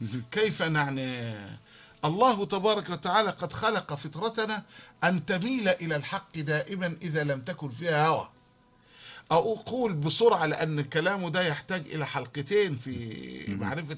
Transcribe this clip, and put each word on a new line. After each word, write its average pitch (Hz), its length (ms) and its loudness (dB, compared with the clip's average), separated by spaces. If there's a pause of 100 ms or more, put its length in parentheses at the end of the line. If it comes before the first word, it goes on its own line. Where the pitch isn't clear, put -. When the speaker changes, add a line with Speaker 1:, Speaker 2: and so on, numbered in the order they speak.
Speaker 1:
مهم. 113 300 -6
Speaker 2:
كيف 208 300 0
نعني؟ 135 760 -2 (720)
الله 202 400 4
تبارك 202 440 0
وتعالى 190 400 2
قد 175 240 -6
خلق 214 400 0
فطرتنا 208 720 -4 (400)
أن 175 220 4
تميل 208 420 0
إلى 165 280 2
الحق 165 420 -6
دائمًا 160 640 -2
إذا 156 220 -2
لم 139 180 0
تكن 135 280 -8
فيها 151 380 2
هوى. 127 220 2 (1040)
أقول 214 640 2
بسرعة 165 520 4
لأن 151 360 0
كلامه 175 480 0
ده 180 180 2
يحتاج 156 400 -4
إلى 151 180 -4
حلقتين 143 720 0
في 120 720 -8
Speaker 1:
مهم. 98 120 -2
Speaker 2:
معرفة 143 380 -4